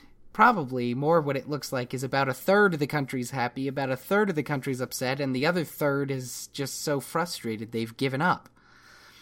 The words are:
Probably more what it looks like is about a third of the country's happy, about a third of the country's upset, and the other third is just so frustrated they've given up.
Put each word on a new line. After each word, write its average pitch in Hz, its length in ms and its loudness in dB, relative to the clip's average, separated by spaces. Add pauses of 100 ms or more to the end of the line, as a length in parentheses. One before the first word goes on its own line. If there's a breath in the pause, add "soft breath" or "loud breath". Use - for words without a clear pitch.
(340 soft breath)
Probably 127 580 4
more 151 300 4
what 139 160 -2
it 127 100 -8
looks 143 240 -6
like 127 220 -4
is 131 100 -4
about 135 240 2
a 127 60 -2
third 196 400 4
of 143 60 -4
the 147 60 2
country's 135 440 -2
happy, 131 360 -2
about 135 220 -2
a 131 80 0
third 202 320 2
of 165 80 -2
the 151 60 0
country's 131 400 -2
upset, 131 380 -4
and 131 140 0
the 131 120 2
other 175 180 2
third 143 460 0
is 127 380 -8
just - 340 -8
so 143 180 0
frustrated 117 720 -4
they've 113 240 -4
given 135 240 -2
up. 170 300 0 (720 loud breath)